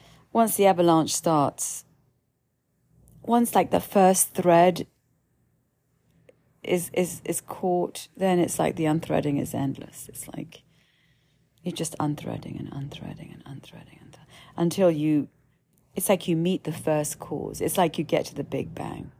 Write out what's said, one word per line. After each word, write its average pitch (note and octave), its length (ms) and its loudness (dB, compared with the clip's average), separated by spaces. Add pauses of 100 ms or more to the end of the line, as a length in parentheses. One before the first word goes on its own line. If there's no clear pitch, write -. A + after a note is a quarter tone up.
(320)
once A3+ 240 2
the G3+ 100 4
avalanche E3+ 480 6
starts, - 680 0 (1400)
once, A#3 320 2
like, F#3 180 4
the F3 100 2
first F#3+ 520 4
thread F3 540 4 (1800)
is, F3+ 300 -2
is, F3+ 320 -2
is F3 160 -4
caught, - 720 -4
then F#3 240 2
it's - 200 -2
like D#3 160 0
the E3 100 -2
unthreading D3+ 540 0
is - 140 -6
endless. - 560 -6
It's - 260 -16
like - 280 -14 (1000)
you're E3+ 120 -8
just D#3+ 240 -6
unthreading - 600 -10
and - 120 -12
unthreading - 640 -14
and - 120 -20
unthreading - 560 -20
and - 120 -20
th-, - 140 -20 (280)
until E3+ 360 2
you, D3+ 360 0 (680)
it's F#3+ 140 -6
like - 180 0
you E3+ 80 0
meet F3 280 -2
the D#3 80 -8
first D3+ 480 -4
cause. - 420 -8
It's - 160 -2
like E3+ 200 2
you E3+ 60 -2
get - 220 0
to - 100 -14
the C#3 80 -6
Big - 320 -8
Bang. - 440 -10